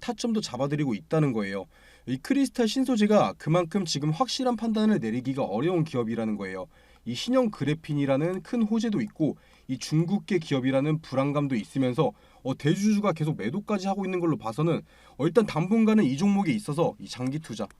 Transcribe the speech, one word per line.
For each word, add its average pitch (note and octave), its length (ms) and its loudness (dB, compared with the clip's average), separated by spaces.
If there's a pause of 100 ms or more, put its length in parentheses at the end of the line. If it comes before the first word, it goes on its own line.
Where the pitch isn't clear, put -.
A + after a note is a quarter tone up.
타점도 A3+ 400 -2
잡아드리고 C#3 540 -2
있다는 D3+ 360 2
거예요. G2 340 -4 (420)
이 B2+ 100 -2
크리스탈 C4 500 0
신소재가 G#3+ 680 2
그만큼 F3 480 0
지금 D3+ 240 -2
확실한 A#3+ 480 0
판단을 G#3+ 420 2
내리기가 B2+ 460 -2
어려운 D3+ 400 0
기업이라는 A2+ 500 -2
거예요. F#2+ 300 -8 (400)
이 A#2 100 -6
신형 B3 360 2
그래핀이라는 D3 920 0
큰 A#3+ 200 -2
호재도 G#3+ 380 0
있고 D3+ 360 -2 (320)
이 C3 80 -4
중국계 F3 600 0
기업이라는 C3+ 600 0
불안감도 C#3 560 0
있으면서, B2+ 560 0 (320)
어, C3 140 -4
대주주가 G3 560 2
계속 D#3 240 -2
매도까지 F#3 500 -4
하고 G3 160 -2
있는 F#3 160 -2
걸로 E3 160 2
봐서는, B2+ 460 -2 (340)
어, - 100 -2
일단 F3 200 4
당분간은 G#3+ 580 4
이 C3+ 140 2
종목에 G3+ 340 2
있어서 C#3 480 -2
이 G2+ 80 -14
장기 C3 320 -6
투자, G#2+ 260 -8 (140)